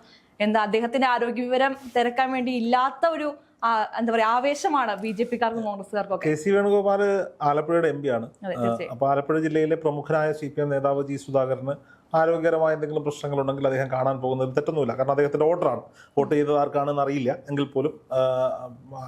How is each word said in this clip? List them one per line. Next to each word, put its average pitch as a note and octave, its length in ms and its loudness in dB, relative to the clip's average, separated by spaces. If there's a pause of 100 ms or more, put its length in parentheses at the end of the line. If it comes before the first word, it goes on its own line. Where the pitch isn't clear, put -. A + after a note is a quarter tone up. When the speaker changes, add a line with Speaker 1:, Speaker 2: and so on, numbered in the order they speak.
(400)
Speaker 1:
എന്താ, G#3+ 200 2
അദ്ദേഹത്തിന്റെ A#3 460 0
ആരോഗ്യ A#3+ 360 0
വിവരം B3+ 340 0 (200)
തിരക്കാൻ B3 360 2
വേണ്ടി B3+ 200 -2
ഇല്ലാത്ത B3+ 560 0
ഒരു, D4+ 260 -4 (300)
ആ, A3+ 180 2
എന്താ A3+ 300 -2
പറയാ, A3+ 140 4
ആവേശമാണ് C4 680 0
ബി G#3+ 140 -6
ജെ G#3+ 140 -2
പിക്കാർക്കും A#3 400 -2
കോൺഗ്രസ്സുകാർക്കും G3 500 -4
ഒക്കെ. F3 140 -2
Speaker 2:
കെ D3+ 60 4
സി D3+ 160 -2
വേണുഗോപാൽ G3+ 760 2 (160)
ആലപ്പുഴയുടെ D#3 460 2
എം C#3+ 140 -4
പി C#3 60 -2
ആണ്. A#2 220 -2 (140)
Speaker 1:
അതെ, F#3 140 -6
Speaker 2:
ആ, A#2+ 40 -2
Speaker 1:
തീർച്ചയായും. A#2 300 -2
Speaker 2:
അപ്പൊ C3 160 0
ആലപ്പുഴ C#3 320 2
ജില്ലയിലെ D#3 360 2
പ്രമുഖനായ D#3 560 0
സി D3 140 -8
പി C#3 140 -6
എം D3 80 0
നേതാവ് C#3 380 0
ജി C#3 100 -6
സുധാകരന് C3 800 -2 (160)
ആരോഗ്യകരമായ D#3+ 600 4
എന്തെങ്കിലും D3+ 280 -4
പ്രശ്നങ്ങളുണ്ടെങ്കിൽ C#3 640 -2
അദ്ദേഹം C3 240 0
കാണാൻ C3 300 -2
പോകുന്നതിൽ C3 320 -2
തെറ്റൊന്നുമില്ല. D3 440 0
കാരണം C3 140 0
അദ്ദേഹത്തിന്റെ C#3+ 360 2
വോട്ടറാണ്. D#3+ 360 0 (360)
വോട്ട് C#3+ 160 2
ചെയ്തത് D3 240 2
ആർക്കാണെന്ന് C#3+ 440 0
അറിയില്ല C3+ 340 -2 (140)
എങ്കിൽ C#3+ 140 0
പോലും, C#3 360 -4 (120)
ആ, C3 80 2 (880)